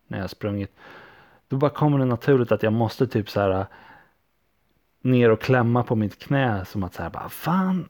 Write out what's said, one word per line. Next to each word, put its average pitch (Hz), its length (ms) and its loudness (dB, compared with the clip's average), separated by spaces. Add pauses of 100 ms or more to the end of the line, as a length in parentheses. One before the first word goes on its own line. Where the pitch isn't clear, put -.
när 107 120 -10
jag 98 40 -6
har 92 60 -6
sprungit, 101 480 -8 (720)
då 135 80 -4
bara 143 140 0
kommer 147 280 0
det 131 60 2
naturligt 123 480 2
att 104 100 0
jag 107 100 2
måste 117 340 0
typ 110 240 -4
så 104 100 -2
här, 95 260 0 (1400)
ner 120 240 6
och 110 100 2
klämma 120 420 2
på 120 140 -2
mitt 107 220 -2
knä, 123 460 -2
som 98 200 -6
att 92 100 -10
så 92 80 -12
här, 82 80 -8
bara, - 180 -12
"Fan, 185 600 -2